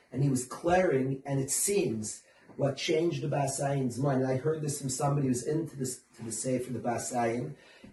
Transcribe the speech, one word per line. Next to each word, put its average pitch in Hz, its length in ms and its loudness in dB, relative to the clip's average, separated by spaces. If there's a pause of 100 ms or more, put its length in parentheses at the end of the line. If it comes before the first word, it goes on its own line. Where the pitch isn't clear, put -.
(120)
And 135 100 0
he 143 60 6
was 123 160 2
clearing, 139 800 2
and 135 160 0
it 131 100 -2
seems 113 720 0 (320)
what 139 200 0
changed 160 460 0
the 147 60 -2
Bas 143 320 0
Ayin's 131 380 0
mind, 135 240 2
and 131 80 2
I 127 60 2
heard 156 260 0
this 143 180 -4
from 135 100 -4
somebody 143 360 0
who's 120 160 0
into 151 340 -2
this, 120 260 -6 (140)
to 110 80 -12
the 110 80 -6
Sefer, 123 400 -2
the 113 60 -4
Bas 107 340 -4
Ayin, 123 420 0 (380)